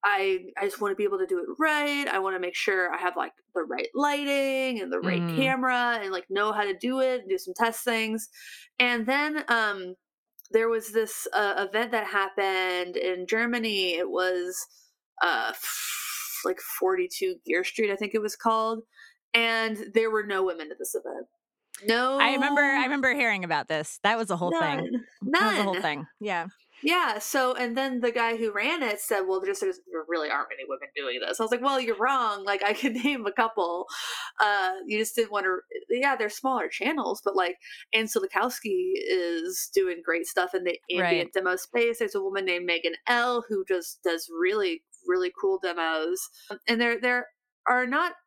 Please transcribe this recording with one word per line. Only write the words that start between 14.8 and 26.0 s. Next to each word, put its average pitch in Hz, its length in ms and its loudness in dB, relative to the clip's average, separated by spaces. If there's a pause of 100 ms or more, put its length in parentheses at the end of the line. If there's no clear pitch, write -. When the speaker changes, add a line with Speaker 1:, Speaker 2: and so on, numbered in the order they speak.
Speaker 1:
uh, 113 280 2
f-, - 920 -6
like, - 160 -2
forty-two 185 840 -2
Gear 175 200 0
Street, 214 260 0
I 196 60 -2
think 202 180 -6
it 220 80 2
was 208 140 -4
called. 226 480 0 (500)
And 226 420 4 (160)
there 226 180 4
were 214 140 2
no 190 200 0
women 165 260 -2
at - 80 -12
this - 160 -6
event. - 320 -6 (580)
No. 247 360 2
Speaker 2:
I 269 140 6
remember, 285 280 4
I 269 220 4
remember 269 280 2
hearing 233 320 0
about 160 240 0
this. 156 340 -2
That 214 140 6
was 220 140 -2
a 175 60 2
whole 175 160 0
thing. 320 260 0
Speaker 1:
None. 247 260 -2 (280)
Speaker 2:
That 403 180 2
was 359 80 0
a 214 60 2
whole 196 100 0
Speaker 1:
None. 185 80 -2
Speaker 2:
thing. 151 240 -4 (140)